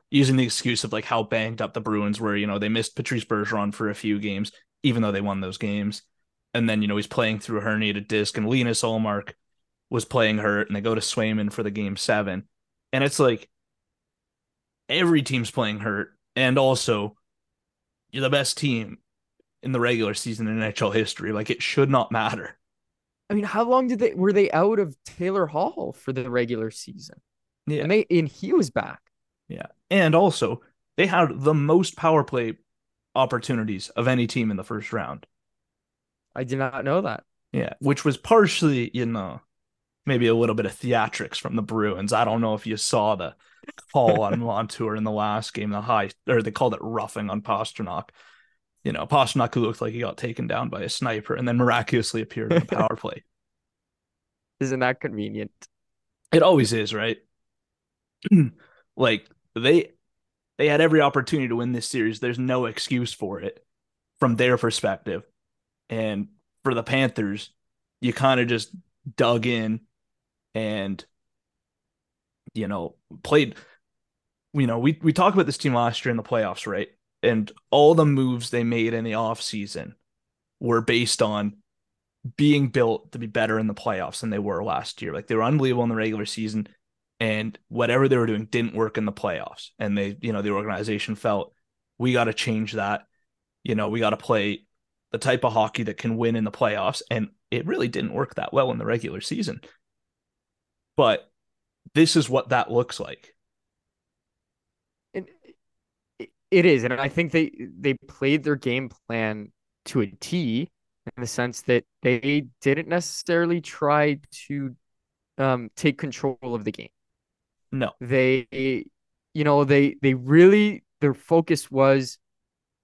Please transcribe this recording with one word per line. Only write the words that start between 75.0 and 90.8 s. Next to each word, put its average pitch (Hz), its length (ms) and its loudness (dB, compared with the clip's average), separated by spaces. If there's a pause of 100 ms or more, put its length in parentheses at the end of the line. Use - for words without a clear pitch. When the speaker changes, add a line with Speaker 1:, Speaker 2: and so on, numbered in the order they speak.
Speaker 1:
we 156 120 2
talked 190 220 2
about 190 100 4
this 143 120 -4
team 135 160 0
last 120 300 0
year 127 80 -2
in 117 60 0
the 113 60 -6
playoffs, 107 440 -2
right? 98 200 -4 (340)
And 110 300 2 (180)
all 151 260 8
the 160 100 6
moves 127 440 0
they 120 140 -2
made 117 300 0
in 113 100 -4
the 117 100 -4
offseason 107 800 -6 (640)
were 117 220 2
based 120 400 2
on 104 360 0 (800)
being 143 340 4
built 117 440 0
to 120 60 -12
be 117 80 -8
better 110 320 0
in 110 80 0
the 104 60 -2
playoffs 101 480 -6
than 113 80 -6
they 104 100 -4
were 101 240 -4
last - 380 -6
year. 78 120 -8
Like, - 140 -8
they 113 80 -2
were 110 80 2
unbelievable 131 400 2
in 117 60 0
the 117 60 -2
regular 110 300 -2
season, 107 420 -4 (520)
and 110 380 -4 (100)
whatever 120 400 2
they 131 100 4
were 120 80 4
doing 110 200 -2
didn't 117 300 -2
work 107 220 -2
in 110 80 -2
the 104 80 -2
playoffs. - 560 -8 (100)
And 104 180 -2
they, 101 240 -4
you 117 120 -4
know, 101 80 -4
the 104 100 -2
organization 104 640 -4